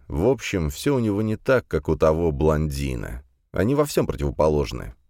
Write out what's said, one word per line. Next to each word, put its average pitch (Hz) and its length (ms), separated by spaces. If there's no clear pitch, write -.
В 80 200
общем, 98 420
все 143 260
у 127 40
него 107 220
не 110 140
так, - 320
как 80 220
у 78 60
того 80 360
блондина. 69 920
Они 113 220
во 143 120
всем 143 200
противоположны. 71 880